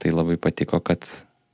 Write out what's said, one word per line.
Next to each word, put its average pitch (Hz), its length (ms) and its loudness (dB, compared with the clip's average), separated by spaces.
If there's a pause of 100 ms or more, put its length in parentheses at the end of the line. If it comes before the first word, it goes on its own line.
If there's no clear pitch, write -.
tai 85 140 2
labai 82 260 2
patiko, - 420 0
kad - 220 0 (480)